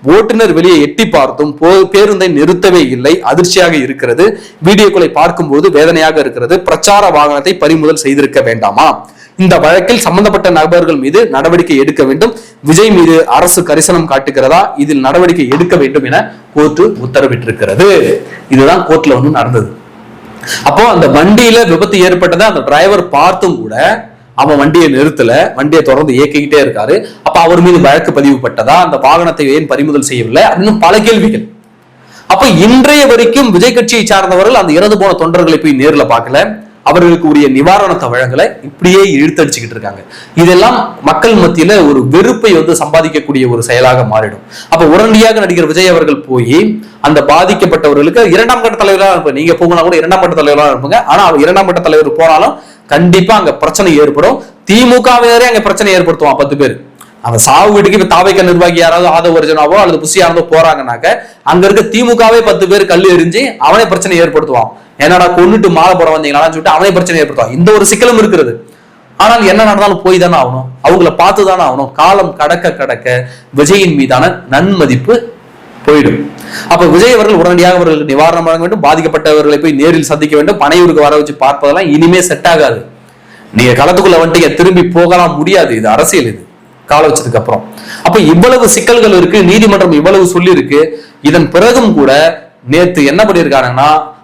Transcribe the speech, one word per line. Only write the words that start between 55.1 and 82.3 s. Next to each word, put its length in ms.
அங்க 120
பிரச்சனை 340
ஏற்படுத்துவான் 440
பத்து 200
பேர். 280
அந்த 160
சாவு 360
வீட்டுக்கு 260
இப்ப 160
தாவேக்கா 280
நிர்வாகி 360
யாராவது 300
ஆதவ 240
அர்ஜுனாவோ 400
அல்லது 260
புஷி 220
ஆனந்தோ 200
போறாங்கன்னாக்க 720
அங்க 240
இருக்க 300
திமுகவே 480
பத்து 220
பேர் 180
கல்லு 320
எறிஞ்சு 400
அவனே 260
பிரச்சனை 380
ஏற்படுத்துவான். 460
"என்னடா 300
கொன்னுட்டு 420
மாலை 260
போட 220
வந்தீங்களான்னு?" 360
சொல்லிட்டு 160
அவனே 220
பிரச்சனை 300
ஏற்படுத்துவான். 300
இந்த 200
ஒரு 140
சிக்கலும் 320
இருக்கிறது. 480
ஆனால் 280
என்ன 180
நடந்தாலும் 380
போய் 160
தானே 200
ஆகணும், 300
அவங்கள 320
பார்த்து 300
தானே 180
ஆகணும். 280
காலம் 440
கடக்க 380
கடக்க 540
விஜயின் 380
மீதான 540
நன்மதிப்பு 800
போயிடும். 440
அப்ப 160
விஜய் 280
அவர்கள் 220
உடனடியாக 400
அவர்களுக்கு 400
நிவாரணம் 280
வழங்க 240
வேண்டும், 160
பாதிக்கப்பட்டவர்களை 800
போய் 100
நேரில் 320
சந்திக்க 320
வேண்டும், 260
பனையூருக்கு 400
வர 140
வச்சு 180
பார்ப்பதெல்லாம் 600
இனிமே 280
செட் 260